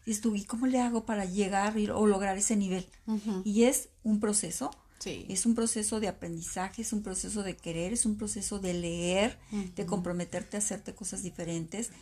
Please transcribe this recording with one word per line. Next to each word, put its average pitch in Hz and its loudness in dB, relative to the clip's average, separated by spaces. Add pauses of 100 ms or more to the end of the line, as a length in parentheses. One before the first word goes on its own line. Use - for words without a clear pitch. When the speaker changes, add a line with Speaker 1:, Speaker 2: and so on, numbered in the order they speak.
Speaker 1:
y 226 -2
dices 214 -2
tú, 220 4
"¿Y 202 -2
cómo 233 0
le 254 4
hago 233 2
para 208 0
llegar 196 2
y, 208 2
o 214 4
lograr 196 4
ese 208 2
nivel?". 185 2 (200)
Speaker 2:
Ujú. 208 0
Speaker 1:
Y 214 4
es 269 4 (160)
un 214 4
proceso, 208 0 (300)
Speaker 2:
Sí. 139 -8
Speaker 1:
es 190 -2
un 233 6
proceso 226 0
de 208 0
aprendizaje, 175 -6
es 220 -4
un 208 0
proceso 190 -4
de 185 -4
querer, 170 -4
es 233 2
un 214 2
proceso 208 -4
de 185 -2
leer, 175 0 (380)
de 190 -4
Speaker 2:
Ujú. - -4
Speaker 1:
comprometerte 180 -4
a - -2
hacerte 196 -4
cosas 190 -8
diferentes. 175 -6 (120)